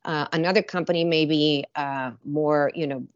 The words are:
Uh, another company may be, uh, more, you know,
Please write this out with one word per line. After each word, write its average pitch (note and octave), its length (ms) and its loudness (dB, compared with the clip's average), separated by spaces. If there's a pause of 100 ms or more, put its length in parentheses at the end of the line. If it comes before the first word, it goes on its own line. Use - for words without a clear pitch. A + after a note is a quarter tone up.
Uh, D3+ 260 -2
another F3 300 2
company F3 420 -2
may D#3+ 220 2
be, D3+ 400 2 (100)
uh, C#3 360 -4 (120)
more, D3 520 0
you D#3+ 100 -4
know, C3+ 300 -6